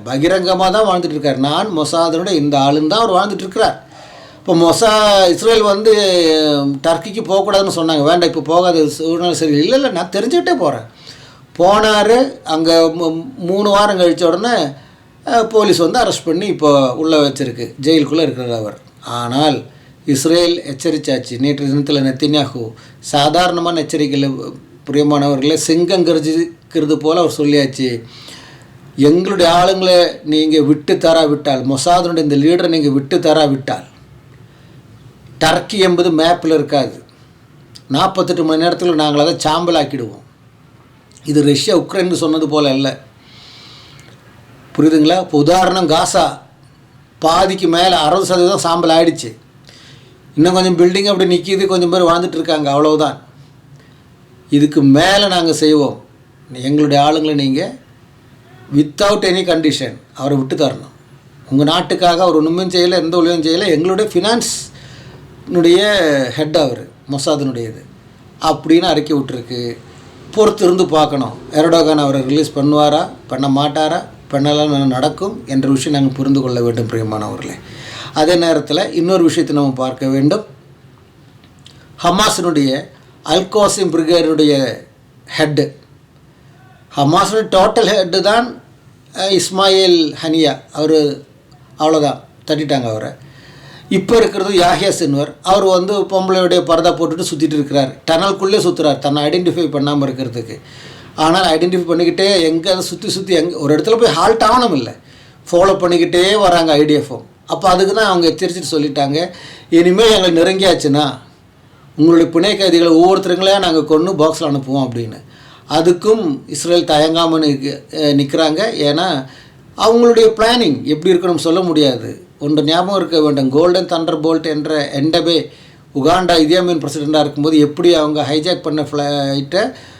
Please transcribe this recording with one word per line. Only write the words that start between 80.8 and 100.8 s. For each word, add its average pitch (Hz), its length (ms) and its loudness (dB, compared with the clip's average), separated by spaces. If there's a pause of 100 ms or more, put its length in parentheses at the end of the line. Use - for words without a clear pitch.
ஹமாஸினுடைய 175 800 0 (380)
அல் 185 260 -2
காசிம் 196 440 0
பிரிகேடினுடைய 156 840 0 (500)
ஹெட், 151 500 -4 (1200)
ஹமாஸினுடைய 185 540 0
டோட்டல் 214 360 2
ஹெட் 185 360 0
தான், 233 380 0 (540)
அஹ், 190 260 0
இஸ்மாயில் 190 800 2
ஹனியா. 156 380 -2 (120)
அவரு 156 520 -2 (520)
அவ்வளவுதான், 151 480 -2 (220)
தட்டிட்டாங்க 143 440 -2
அவரை. 107 200 -8 (800)
இப்ப 208 280 0
இருக்கிறது 196 380 0
யாஹியா 175 440 2
சின்வர். 143 340 -2 (100)
அவர் 190 220 2
வந்து 190 360 0
பொம்பளையுடைய 185 600 0
பரதா 165 320 0
போட்டுட்டு 160 320 -4 (100)
சுத்திட்டு 147 80 -4
இருக்கிறார், 143 540 -2 (100)
டனலுக்குள்ளே 196 520 0
சுத்துறார், 156 400 0
தன்னை 147 300 -2
ஐடென்டிஃபை 170 400 -2
பண்ணாம 143 360 -2
இருக்கிறதுக்கு. 120 560 -8 (560)